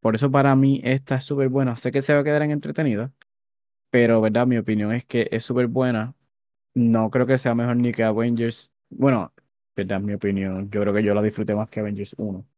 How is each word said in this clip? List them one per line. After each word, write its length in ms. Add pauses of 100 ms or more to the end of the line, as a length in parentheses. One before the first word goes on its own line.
Por 140
eso 160
para 240
mí 280
esta 320
es 100
súper 240
buena. 280
Sé 140
que 100
se 120
va 80
a 20
quedar 200
en 80
entretenida, 600 (800)
pero, 300
¿verdad? 260
Mi 100
opinión 360
es 120
que 260
es 140
súper 220
buena. 480 (600)
No 360
creo 160
que 120
sea 160
mejor 220
ni 160
que 100
Avengers. 680 (160)
Bueno, 440 (420)
¿verdad? 260
Mi 140
opinión. 560
Yo 100
creo 140
que 80
yo 120
la 80
disfruté 320
más 140
que 120
Avengers 380
uno. 280 (100)